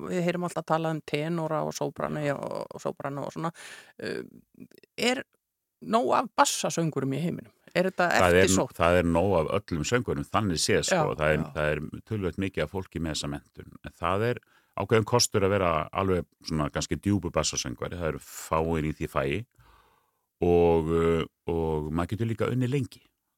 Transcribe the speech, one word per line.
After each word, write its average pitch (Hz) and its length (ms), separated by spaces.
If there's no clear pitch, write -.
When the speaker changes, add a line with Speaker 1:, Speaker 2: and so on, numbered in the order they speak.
Speaker 1:
við 180 200
heyrum 175 220
alltaf 165 240
talað 160 300
um - 20
tenora 156 640
og 156 80
sóprani - 560
og, - 400
og - 120
sóprani 139 440
og - 80
svona, 160 180
eh, - 260
er - 300
nóg 233 300
af 254 200
bassasöngurum 160 840
í 139 40
heiminum? - 320
Er 175 180
þetta 185 240
Speaker 2:
Það 90 260
er, 90 40
Speaker 1:
eftirsótt? 95 380
Speaker 2:
það 87 200
er 87 80
nóg 85 300
af 80 180
öllum 85 320
söngurum, 80 400
þannig 95 360
séð, 90 240
sko. 180 180
Speaker 1:
Já, - 140
Speaker 2:
Það 76 160
er, 76 60
Speaker 1:
já. 76 140
Speaker 2:
það 76 160
er 76 140
töluvert 95 340
mikið 95 260
af 76 80
fólki 95 280
með 80 120
þessa 73 160
menntun. - 500
En - 140
það 95 320
er 120 160
ákveðin 107 280
kostur 110 400
að 95 80
vera 92 200
alveg 92 360
svona 76 320
kannski 78 260
djúpu 87 340
bassasöngvari. 73 680
Það 87 120
eru 73 100
fáir 80 680
í 76 100
því 78 140
fagi 69 300
og, 85 480
uh, 82 340
og 80 440
maður 85 240
getur 113 160
líka 110 180
unnið 127 240
lengi. 135 300